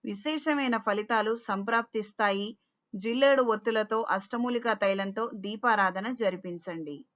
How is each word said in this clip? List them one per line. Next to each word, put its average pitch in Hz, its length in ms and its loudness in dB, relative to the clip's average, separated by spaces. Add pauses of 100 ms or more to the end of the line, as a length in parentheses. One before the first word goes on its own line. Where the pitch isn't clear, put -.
విశేషమైన 277 720 -2
ఫలితాలు 220 600 0
సంప్రాప్తిస్తాయి. 208 1200 -2 (360)
జిల్లేడు 254 480 4
ఒత్తులతో 220 600 0
అష్టమూలికా 240 720 0
తైలంతో 196 640 0
దీపారాధన 202 760 0
జరిపించండి. 175 920 -4 (120)